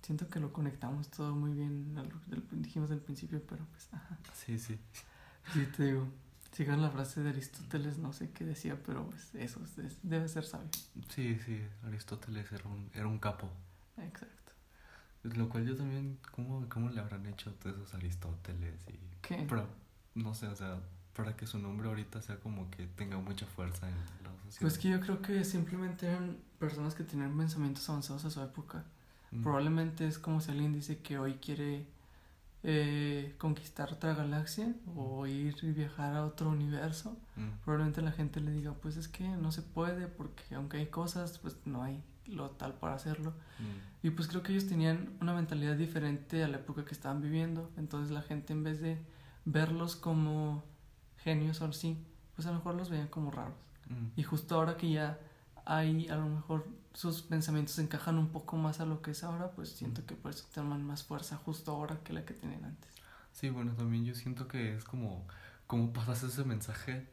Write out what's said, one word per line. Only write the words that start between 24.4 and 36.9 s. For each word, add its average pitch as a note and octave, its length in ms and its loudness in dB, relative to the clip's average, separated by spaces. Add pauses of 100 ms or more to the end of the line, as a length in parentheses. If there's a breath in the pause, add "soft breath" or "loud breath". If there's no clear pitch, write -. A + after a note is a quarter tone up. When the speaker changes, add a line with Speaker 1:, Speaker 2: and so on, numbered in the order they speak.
Speaker 2:
sociedad. - 180 -8
Speaker 1:
Pues D#3 160 6
que F#3+ 120 4
yo F#3 120 6
creo G3 200 0
que G3 220 4
simplemente F3+ 640 0
eran F3+ 300 0 (220)
personas D3+ 360 0
que E3+ 80 -4
tenían C#3+ 320 0
pensamientos D3+ 540 2
avanzados D3 340 -2
a D#3+ 60 0
su D3+ 120 -4
época. D3+ 440 -6 (460 loud breath)
Speaker 2:
Mm. A#2 100 -2
Speaker 1:
Probablemente D#3+ 680 4
es D#3 120 0
como D#3+ 200 4
si D#3 120 0
alguien D3 200 4
dice D3 300 0
que C#3 160 -2
hoy C3+ 180 2
quiere, C#3+ 520 -2 (760 loud breath)
eh, D3 760 4
conquistar D#3 560 0
otra D#3+ 220 2
galaxia D#3 580 2 (220)
o C3+ 280 0
Speaker 2:
Mm. C#3 40 0
Speaker 1:
ir C#3+ 360 2
y D#3 80 2
viajar D3 440 2
a D3+ 100 4
otro D#3 240 2
universo. D3+ 680 2 (180)